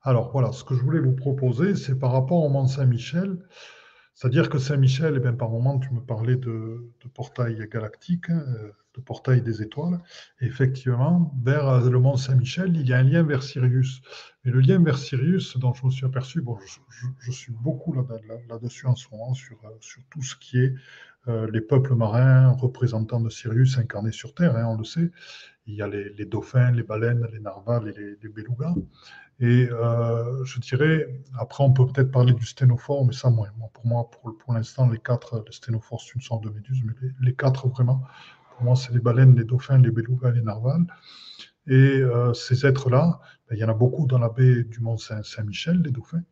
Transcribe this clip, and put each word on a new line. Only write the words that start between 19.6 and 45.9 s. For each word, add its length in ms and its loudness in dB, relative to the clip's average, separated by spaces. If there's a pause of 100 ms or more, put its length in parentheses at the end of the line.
euh, 40 -18 (100)
sur 220 -20 (100)
tout 100 -14
ce 140 -12
qui 240 -4
est, 140 2 (540)
euh, 240 -4
les 100 -2
peuples 340 0
marins 560 4
représentants 680 -2
de 80 -4
Sirius 480 0
incarnés 360 -4
sur 200 -16
Terre, 240 2
hein, 100 -2
on 100 -2
le 80 -6
sait. 260 -4 (540)
Il 100 -12
y 60 -8
a 60 -4
les, 260 -8
les 120 -10
dauphins, 460 0
les 120 0
baleines, 480 -2
les 80 -14
narvals 500 -6
et 40 -12
les, 280 -14
les 80 -16
belugas. 440 -8 (680)
Et, 320 4
euh, 720 -2
je 160 -10
dirais, 480 0 (300)
après, 260 -4
on 80 6
peut 160 6
peut-être 240 0
parler 220 6
du 120 -2
sténophore, 600 0
mais 80 2
ça, 160 0
moi, 180 2 (100)
moi, 160 -12
pour 140 -12
moi, 220 -2
pour, 280 -16
pour 160 -6
l'instant, 360 0
les 100 -2
quatre, 460 -4
le 60 -20
sténophore, 500 -8
c'est 140 -18
une 60 -6
sorte 220 -8
de 60 -10
méduse, 340 -6
mais 180 -6
les, 100 -6 (100)
les 140 2
quatre, 340 0
vraiment, 340 0 (560)
pour 60 -2
moi, 100 4
c'est 160 -2
les 80 2
baleines, 380 8
les 80 0
dauphins, 320 0
les 120 8
belugas, 420 -2
les 100 0
narvals. 440 0 (840)
Et, 60 2 (280)
euh, 320 2
ces 320 0
êtres-là, 560 2 (260)
ben, 80 -6
il 40 -6
y 40 0
en 60 0
a 40 2
beaucoup 320 2
dans 140 2
la 80 2
baie 380 4
du 160 -12
Mont 160 -4
Saint, 260 -10
Saint-Michel, 580 -4
les 100 -2